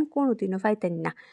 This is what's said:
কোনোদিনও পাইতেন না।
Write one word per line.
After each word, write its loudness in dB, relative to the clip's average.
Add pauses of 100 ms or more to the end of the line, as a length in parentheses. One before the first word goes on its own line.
কোনোদিনও 0
পাইতেন 0
না। -4 (220)